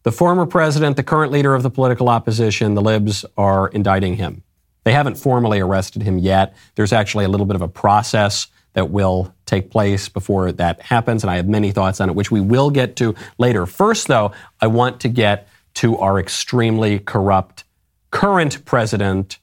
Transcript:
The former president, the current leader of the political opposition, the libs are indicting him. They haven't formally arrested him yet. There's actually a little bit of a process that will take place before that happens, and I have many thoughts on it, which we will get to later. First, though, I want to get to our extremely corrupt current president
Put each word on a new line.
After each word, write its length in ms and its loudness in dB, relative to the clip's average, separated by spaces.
The 100 -2
former 360 2
president, 480 2
the 80 -2
current 280 0
leader 220 2
of 100 0
the 60 0
political 400 0
opposition, 640 0
the 80 0
libs 420 0
are 320 2
indicting 480 0
him. 240 -8
They 100 2
haven't 220 0
formally 440 0
arrested 420 -2
him 160 -2
yet. 380 2
There's 160 0
actually 340 0
a 40 0
little 160 0
bit 100 -2
of 60 -4
a 60 -4
process 800 0
that 160 -2
will 440 -2
take 240 -4
place 400 -2
before 440 -2
that 280 -4
happens, 420 -2
and 60 -2
I 60 -2
have 120 -2
many 240 0
thoughts 300 -2
on 80 0
it, 60 -4
which 160 -2
we 100 2
will 300 2
get 260 -2
to 160 0
later. 300 0
First, 400 -2
though, 240 2
I 80 2
want 340 0
to 60 -4
get 400 0
to 240 0
our 200 0
extremely 800 -2
corrupt 640 -2
current 560 0
president 760 -2